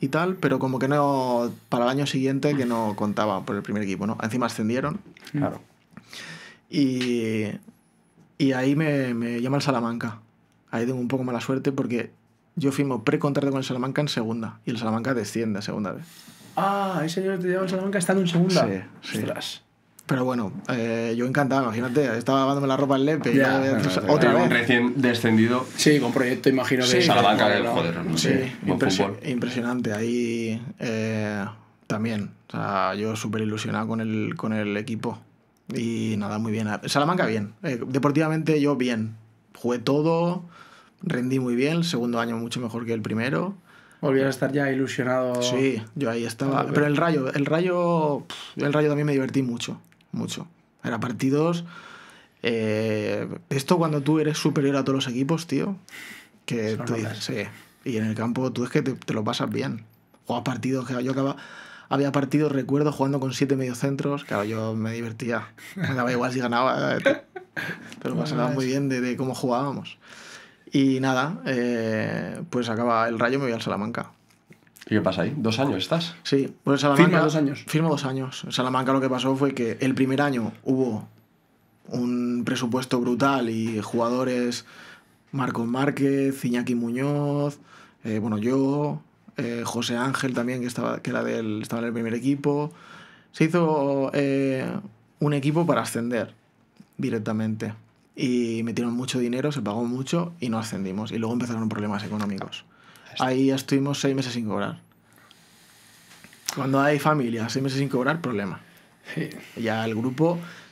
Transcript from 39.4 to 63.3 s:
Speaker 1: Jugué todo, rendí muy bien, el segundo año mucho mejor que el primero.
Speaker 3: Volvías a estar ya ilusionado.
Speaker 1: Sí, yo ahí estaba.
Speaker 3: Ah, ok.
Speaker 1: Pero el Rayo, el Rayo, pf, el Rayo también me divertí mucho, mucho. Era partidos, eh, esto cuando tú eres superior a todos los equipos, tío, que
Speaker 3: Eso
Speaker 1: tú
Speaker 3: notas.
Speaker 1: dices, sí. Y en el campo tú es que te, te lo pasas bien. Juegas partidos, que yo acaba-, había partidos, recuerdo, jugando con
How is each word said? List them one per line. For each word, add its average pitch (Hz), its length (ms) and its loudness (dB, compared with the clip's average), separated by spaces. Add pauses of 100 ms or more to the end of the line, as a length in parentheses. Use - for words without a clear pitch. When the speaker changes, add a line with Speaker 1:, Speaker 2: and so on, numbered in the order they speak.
Speaker 1:
Jugué 120 220 -2
todo, 165 680 2 (560)
rendí 127 400 0
muy 123 160 0
bien, 147 220 2
el 170 60 2
segundo 120 360 0
año 117 160 -2
mucho 117 240 -4
mejor 117 240 -6
que 117 80 -2
el 113 80 0
primero. 131 540 -2 (480)
Speaker 3:
Volvías 135 240 4
a 135 40 2
estar 135 220 -2
ya 139 180 2
ilusionado. 127 720 0
Speaker 1:
Sí, 123 420 2 (120)
yo 131 160 -2
ahí 117 140 -2
estaba. 131 360 0
Speaker 3:
Ah, - 40 2
ok. - 100 -2
Speaker 1:
Pero 147 120 6
el 147 120 2
Rayo, 156 340 2
el 143 140 0
Rayo, 170 840 2
pf, - 380 -8
el 143 80 2
Rayo 151 140 4
también 147 180 2
me 147 60 2
divertí 131 300 2
mucho, 120 380 -4 (320)
mucho. 113 340 -6 (360)
Era 117 180 -4
partidos, 143 640 0 (800)
eh, 107 840 0 (220)
esto 139 300 2
cuando 156 240 2
tú 151 160 4
eres 151 200 0
superior 139 380 2
a 135 80 0
todos 135 120 2
los 135 120 -2
equipos, 139 380 0
tío, 180 300 -2 (680)
que 110 300 -2
Speaker 3:
Eso 120 100 -6
Speaker 1:
tú 120 120 -2
Speaker 3:
notas. 110 240 -4
Speaker 1:
dices, - 40 -8 (600)
sí. 135 60 -4
Y 117 60 -2
en 110 80 0
el 110 100 0
campo 117 380 -2
tú 120 120 -2
es 123 60 -8
que 151 120 2
te, 127 100 -2
te - 220 -8
lo 107 100 -2
pasas 117 260 -2
bien. 113 340 -4 (420)
Juegas 120 180 -4
partidos, 127 420 -2
que 123 160 -4
yo 131 100 -2
acaba-, 135 240 -2 (520)
había 139 240 2
partidos, 143 400 2
recuerdo, 139 400 2
jugando 139 280 0
con 131 120 -2